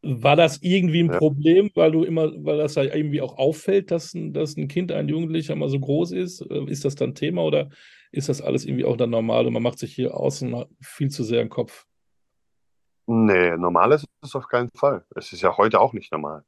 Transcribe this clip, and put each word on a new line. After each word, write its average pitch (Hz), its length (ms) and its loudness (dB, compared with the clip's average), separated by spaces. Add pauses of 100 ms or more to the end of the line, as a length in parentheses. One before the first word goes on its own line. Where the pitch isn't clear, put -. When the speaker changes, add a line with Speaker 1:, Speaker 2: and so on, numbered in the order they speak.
Speaker 1:
War 139 340 2
das 160 240 4
irgendwie 175 420 2
ein 170 80 2
Speaker 2:
Ja. 175 80 0
Speaker 1:
Problem, 156 560 4
weil 165 180 6
du 160 120 2
immer, 160 260 0 (140)
weil 151 140 0
das 151 160 -2
ja 147 80 0
irgendwie 143 400 -2
auch - 160 -8
auffällt, 175 520 0
dass 170 220 -4
ein, 160 220 -8
dass 151 200 -4
ein 147 140 -6
Kind, 170 240 -4
ein 147 160 -2
Jugendlicher 156 480 -4
mal 147 140 -2
so 139 100 -2
groß 151 320 -2
ist? 180 300 -6
Äh, 143 220 -6
ist 139 200 -8
das 139 100 -2
dann 131 200 -4
Thema 170 280 -4
oder 147 280 0 (400)
ist 143 180 -6
das 139 140 -4
alles 131 240 -2
irgendwie 135 180 -2
auch 117 140 0
dann 120 100 0
normal 113 380 0
und 117 80 -2
man 117 80 -2
macht 120 160 -2
sich - 160 -12
hier 127 200 -4
außen 127 520 -4 (160)
viel - 260 -6
zu 131 160 -6
sehr 117 160 0
einen 110 80 -4
Kopf? - 380 -8 (1200)
Speaker 2:
Nee, 98 500 4
normal 87 360 4
ist 147 140 0 (140)
es - 140 -16
auf 135 120 -6
keinen 120 300 -2
Fall. 139 380 -2
Es - 180 -12
ist 90 80 -14
ja 92 160 2
heute 107 240 4
auch 117 140 2
nicht - 180 -10
normal. 76 360 -8